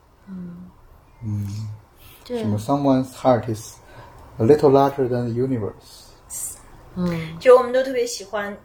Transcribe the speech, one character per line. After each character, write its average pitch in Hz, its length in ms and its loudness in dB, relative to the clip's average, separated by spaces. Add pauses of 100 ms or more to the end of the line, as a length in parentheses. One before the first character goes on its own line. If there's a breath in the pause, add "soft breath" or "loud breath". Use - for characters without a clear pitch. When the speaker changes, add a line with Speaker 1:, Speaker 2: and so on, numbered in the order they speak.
(260)
Speaker 1:
嗯。 180 440 -16 (520)
Speaker 2:
嗯。 107 460 -8 (560)
Speaker 1:
对。 247 140 -8
Speaker 2:
什 220 100 -4
么， 208 100 0
Someone's 135 540 0
heart 113 420 0
is - 220 -14 (600 loud breath)
a 113 60 0
little 110 260 6
larger 139 360 2
than 120 240 -4
the 113 40 -6 (120)
universe。 - 1080 -10 (400)
Speaker 1:
嗯。 165 440 -6
Speaker 3:
就 254 200 10
我 254 40 2
们 240 100 -6
都 262 100 2
特 269 100 -6
别 240 140 -2
喜 196 180 -10
欢 202 400 -8